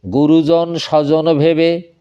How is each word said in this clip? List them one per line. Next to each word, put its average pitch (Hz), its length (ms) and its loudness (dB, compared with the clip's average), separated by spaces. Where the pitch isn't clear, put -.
গুরুজন 160 640 0
স্বজন 156 600 0
ভেবে 165 640 0